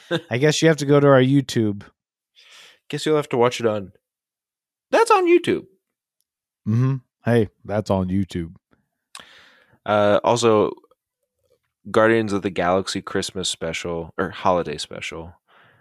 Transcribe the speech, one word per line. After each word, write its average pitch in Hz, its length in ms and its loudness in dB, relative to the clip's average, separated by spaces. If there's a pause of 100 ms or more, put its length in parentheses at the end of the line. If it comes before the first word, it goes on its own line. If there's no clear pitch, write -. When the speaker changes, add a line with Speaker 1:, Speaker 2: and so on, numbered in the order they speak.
(320)
Speaker 1:
I 120 80 -2
guess 151 240 0
you 160 40 6
have 160 100 2
to 143 100 -6
go 143 120 6
to 143 60 4
our 135 160 6
YouTube. 123 600 0 (1040)
Speaker 2:
Guess 147 160 -8
you'll 156 120 0
have 143 120 -4
to 135 80 -2
watch 120 220 2
it 117 80 0
on, 101 240 -4 (960)
that's 453 220 2
on 381 160 2
YouTube. 339 400 2 (1000)
Speaker 1:
Mm-hmm. 127 280 0 (280)
Hey, 113 260 0 (140)
that's 101 280 -4
on 95 160 -2
YouTube. 90 480 -6 (1300)
Speaker 2:
Uh, 104 380 2
also, 113 480 2 (1200)
Guardians 110 420 2
of 98 80 -2
the 98 80 -4
Galaxy 92 540 -2
Christmas 95 460 -6
special 82 680 -8
or 92 140 -4
holiday 82 480 -2
special. 82 540 -14 (480)